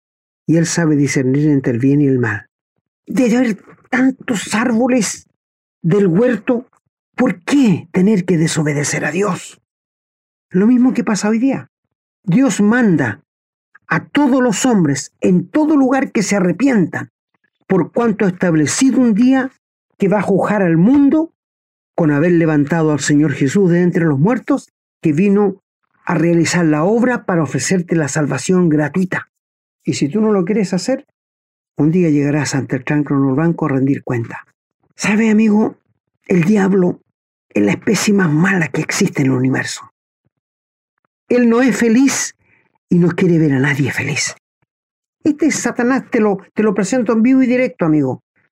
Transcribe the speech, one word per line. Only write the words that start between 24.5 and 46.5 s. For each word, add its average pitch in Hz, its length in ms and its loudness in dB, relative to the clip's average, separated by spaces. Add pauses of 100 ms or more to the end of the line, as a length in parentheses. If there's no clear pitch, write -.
que 160 120 0
vino 196 500 0 (420)
a 175 100 -4
realizar 170 500 0
la 151 200 0
obra 233 400 0
para 175 180 -2
ofrecerte 170 540 -4
la 156 100 0
salvación 156 600 -2
gratuita. 151 640 -4 (540)
Y 135 100 -4
si 143 140 -2
tú 190 120 -4
no 220 100 0
lo 196 140 0
quieres 202 280 -2
hacer, 247 340 -4 (720)
un 147 140 0
día 175 200 2
llegarás 143 440 -2
ante 131 220 -4
el 131 80 -8
Tribunal 143 500 -2
Banco 165 320 -2
a 143 40 -2
rendir 135 340 -2
cuenta. 117 420 -8 (480)
¿Sabe, 214 360 0
amigo? 214 480 2 (480)
El 175 180 2
diablo 190 560 2 (480)
es - 160 0
la 196 80 2
especie 208 420 0
más 190 180 2
mala 170 360 0
que - 140 -6
existe - 400 -2
en 131 60 0
el 131 80 0
universo. 127 540 -4 (1400)
Él 247 200 2
no 226 120 2
es 247 160 2
feliz 240 600 0 (520)
y 180 100 2
no 175 100 2
quiere 170 300 0
ver 156 140 2
a 135 60 0
nadie 139 320 -2
feliz. - 460 -8 (880)
Este 302 220 -2
es 247 100 -2
Satanás, 240 520 -2
te 240 120 0
lo, 208 180 0 (160)